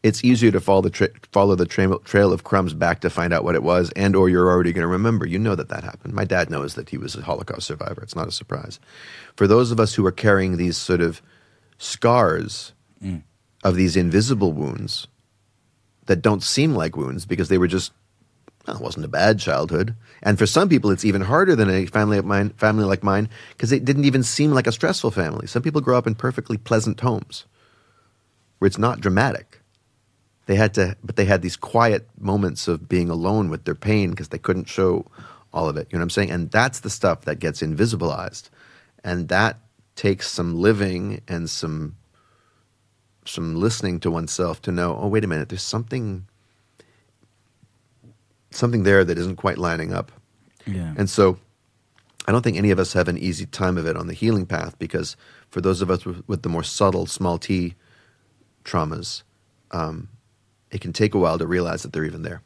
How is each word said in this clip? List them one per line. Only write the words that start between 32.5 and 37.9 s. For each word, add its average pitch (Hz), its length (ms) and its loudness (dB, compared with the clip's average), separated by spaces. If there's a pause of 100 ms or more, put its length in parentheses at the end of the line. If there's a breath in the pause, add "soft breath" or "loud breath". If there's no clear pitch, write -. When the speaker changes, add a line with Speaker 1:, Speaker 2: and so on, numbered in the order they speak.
Speaker 1:
of 82 180 -4
being 87 220 0
alone 90 400 0
with 76 160 -8
their 85 100 -4
pain 104 380 0
'cause - 160 -10
they 82 100 -10
couldn't 92 300 -4
show 90 360 0 (480 loud breath)
all 82 140 -2
of 73 80 -4
it. 73 160 -8
You 85 60 -6
know 85 60 -2
what - 0 -
I'm 87 80 -4
saying? 101 200 -2
And 85 200 -4
that's 127 280 0
the 107 100 -10
stuff - 360 0
that 76 160 -6
gets 78 200 -4
invisibilized. 87 840 -4 (600 soft breath)